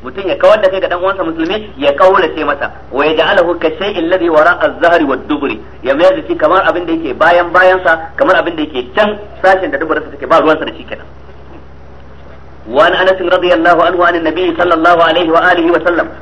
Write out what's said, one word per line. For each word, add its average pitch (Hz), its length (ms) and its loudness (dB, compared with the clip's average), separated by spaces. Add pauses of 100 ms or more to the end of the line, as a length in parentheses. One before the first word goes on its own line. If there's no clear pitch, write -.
Mutum 190 260 -8
ya 175 80 -2
kawar 196 260 4
da 185 80 2
kai 190 100 -4
ga - 80 -2
dan 175 140 -4
uwansa 190 220 -2
musulmi, 165 520 -6
ya 143 160 0
kaurace 170 540 2
masa. 120 240 -4 (220)
Wa 139 120 -2
yaj'aluhu 170 560 0
ka 160 80 0 (140)
shay'in 196 240 -4
alladhi 175 240 0
wara'a 160 340 2
az-zahri 156 400 2
wad-duburi. 135 540 -4 (240)
Ya 127 120 -2
mayar 175 200 4
da 151 120 -6
shi 170 120 -4
kamar 175 260 2
abin 165 220 -2
da 160 60 -4
yake 143 260 -4
bayan 170 340 2
bayansa, 180 640 2
kamar 185 200 2
abin 165 200 -2
da 151 60 -4
yake 127 320 -8
can 208 240 0 (240)
sashin 185 300 2
da 139 40 -4
duburarsa 151 380 -4
take, 135 120 -12
ba 131 140 2
ruwansa 156 240 0
da - 80 -8
shi - 140 -16
kenan. - 180 -14 (1600)
وعن 156 240 4
أنس 190 240 2 (160)
رضي 180 220 0
الله 165 300 2
عنه 175 220 2
عن 175 100 2
النبي 165 440 -2
صلى 175 140 2
الله 170 300 4
عليه 165 280 0
وآله 170 400 2
وسلم. 170 340 0 (160)